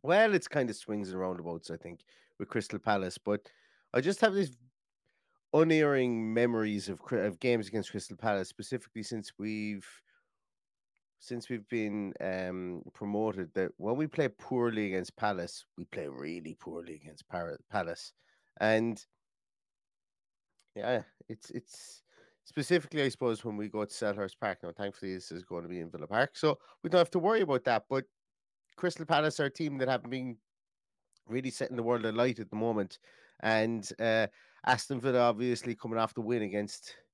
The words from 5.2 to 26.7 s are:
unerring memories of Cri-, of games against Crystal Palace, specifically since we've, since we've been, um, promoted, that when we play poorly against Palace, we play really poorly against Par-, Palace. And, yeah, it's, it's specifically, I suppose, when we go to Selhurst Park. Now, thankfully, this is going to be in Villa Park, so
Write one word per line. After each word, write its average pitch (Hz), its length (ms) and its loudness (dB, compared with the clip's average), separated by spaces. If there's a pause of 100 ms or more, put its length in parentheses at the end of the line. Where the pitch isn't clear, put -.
unerring 139 840 4
memories 110 540 2
of 98 140 -6
Cri-, 107 260 0
of 92 140 -4
games 120 260 2
against 101 240 -4
Crystal 101 240 -8
Palace, 101 320 0
specifically - 560 -8
since 110 340 -6
we've, 104 480 -4 (1300)
since 120 300 -10
we've 110 180 -6
been, 104 540 -2
um, 92 600 -4 (100)
promoted, 104 640 -2
that 92 200 2
when 110 220 -2
we 156 100 0
play 147 220 0
poorly 117 560 0
against 92 320 -4
Palace, 95 480 -2 (120)
we 87 60 -12
play 82 240 -8
really 78 500 -8
poorly 82 380 -12
against 76 320 -20
Par-, 85 320 -8 (100)
Palace. 85 440 -6 (480)
And, 110 440 4 (1700)
yeah, 110 280 0 (260)
it's, - 220 -14
it's - 520 -14 (440)
specifically, 156 580 0
I 135 60 2
suppose, 117 340 -2
when 107 140 -6
we 104 100 -4
go 107 160 -4
to 101 100 -8
Selhurst 104 460 -4
Park. 101 240 -2
Now, 85 80 -8
thankfully, 98 440 -8
this 90 180 -12
is 87 100 -10
going 85 200 -10
to 85 60 -12
be 87 120 -6
in 82 100 -10
Villa 78 160 -12
Park, 113 300 0
so 151 220 2 (220)